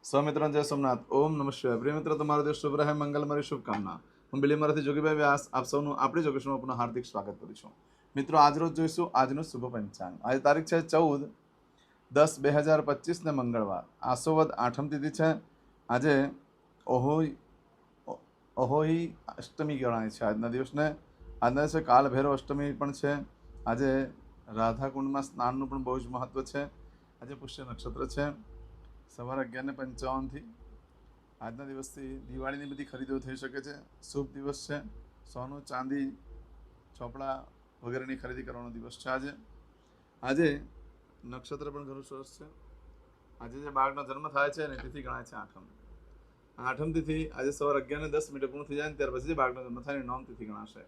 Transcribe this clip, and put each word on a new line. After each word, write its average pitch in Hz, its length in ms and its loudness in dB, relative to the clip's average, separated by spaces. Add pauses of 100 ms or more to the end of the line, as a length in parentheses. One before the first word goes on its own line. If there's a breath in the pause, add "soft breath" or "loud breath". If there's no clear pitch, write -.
સૌ 139 180 4
મિત્રોને 151 300 2
જય 147 100 4
સોમનાથ. 139 360 2 (120)
ઓમ 147 220 6
નમઃ 143 180 0
શિવાય. 123 280 0
પ્રિય 135 160 0
મિત્રો, 151 220 0
તમારો 147 260 2
દિવસ 147 140 2
શુભ 143 200 -2
રહે, 151 160 4
મંગલમય 147 500 0
શુભકામના. 104 520 -4 (380 soft breath)
હું 139 80 0
બિલીમરાથી 151 420 4
જોગીભાઈ 151 320 2
વ્યાસ, 143 380 4
આપ 131 120 0
સૌનું 143 340 0
આપણી 147 240 2
જોગેશમાં 135 380 0
પુનઃ 131 120 -4
હાર્દિક 120 320 -2
સ્વાગત 101 360 -6
કરું 101 140 -16
છું. - 180 -20 (440 soft breath)
મિત્રો, 143 220 4
આજ 147 200 10
રોજ 160 160 0
જોઈશું 160 400 0
આજનું 131 300 4
શુભ 123 280 -6
પંચાંગ. 98 500 -6
આજે 127 160 2
તારીખ 143 260 4
છે 165 240 4
ચૌદ 156 340 4 (920 soft breath)
દસ 147 280 6
બે 143 100 6
હજાર 151 300 6
પચીસ 160 440 -2
ને 160 60 0
મંગળવાર, 117 540 0 (180)
આસોવદ 156 560 4
આઠમ 123 300 0
તિથિ 147 220 -2
છે. 160 200 4 (580)
આજે 131 260 6 (720)
અહોઈ, 139 500 2 (1200)
અહોઈ 151 440 4 (280)
અષ્ટમી - 500 -6
ગણાય 117 320 0
છે - 140 -6
આજના 110 240 0
દિવસને. 131 380 0 (560)
આજના 123 180 4
દિવસે 151 200 2
કાલ 131 280 8
ભૈરવ 135 240 4
અષ્ટમી 143 400 -2
પણ 143 200 -2
છે. 143 200 0 (540)
આજે 127 240 2 (580)
રાધાકુંડમાં 135 720 0
સ્નાનનું 131 480 -2
પણ 135 120 -4
બહુ 127 160 0
જ 120 80 -6
મહત્વ 127 360 -6
છે. 143 200 -4 (540 soft breath)
આજે 131 180 -14
પુષ્ય 131 300 -14
નક્ષત્ર 123 420 -6
છે. 143 200 -2 (840)
સવારે 127 300 -6
અગિયાર 127 240 -6
ને 139 80 -6
પંચાવનથી 131 680 -6 (1000)
આજના 113 240 -10
દિવસથી 135 440 -12 (100)
દિવાળીની 135 460 -8
બધી 139 200 -10
ખરીદીઓ 135 340 -6
થઈ 131 180 -8
શકે 131 240 -8
છે. 143 140 -14 (280)
શુભ 139 300 -6
દિવસ 139 280 -6
છે. 147 180 -6 (460)
સોનું, 135 400 -12
ચાંદી, 135 420 -2 (880)
ચોપડા 135 380 -6 (480)
વગેરેની 131 340 -4
ખરીદી 127 260 -8
કરવાનો 120 280 -12
દિવસ 117 280 -14
છે 127 100 -8
આજે. 131 240 -2 (880 soft breath)
આજે 139 260 4 (760)
નક્ષત્ર 135 460 -10
પણ 143 140 -12
ઘણું 135 200 -14
સરસ 135 280 -16
છે. 151 140 -20 (960)
આજે 117 180 -14
જે 143 120 -10
બાળકનો 139 340 2
જન્મ 135 240 -8
થાય 139 220 2
છે 156 120 -6
એની 143 140 -6
તિથિ 131 260 -12
ગણાય 123 220 -8
છે - 100 -20
આઠમ. 98 300 -16 (960)
આઠમ 127 340 -2
તિથિ 156 360 -2
આજે 131 220 -2
સવારે 143 300 2
અગિયાર 143 220 -6
ને 151 60 -6
દસ 151 200 0
મિનિટે 139 180 -4
પૂર્ણ 143 180 -8
થઈ 143 120 -6
જાય 151 120 -4
ને 151 60 -10
ત્યાર 135 160 0
પછી 127 180 -6
જે 165 60 0
બાળકનો 127 280 0
જન્મ 123 180 -8
થાય 143 160 -6
એની 131 100 -6
નોમ 127 180 -8
તિથિ 113 200 -14
ગણાશે. 107 440 -12